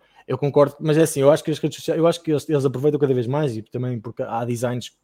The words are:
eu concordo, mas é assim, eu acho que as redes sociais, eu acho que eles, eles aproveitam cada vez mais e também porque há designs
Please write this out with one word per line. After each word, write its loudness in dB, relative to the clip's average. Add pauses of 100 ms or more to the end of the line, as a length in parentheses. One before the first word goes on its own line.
(280)
eu -4
concordo, 2
mas 0
é 6
assim, 0
eu 6
acho 4
que -4
as -4
redes -4
sociais, -4
eu 2
acho 0
que -4
eles, -2
eles 2
aproveitam 0
cada 2
vez 0
mais -2
e -8
também -6
porque -10
há -6
designs -6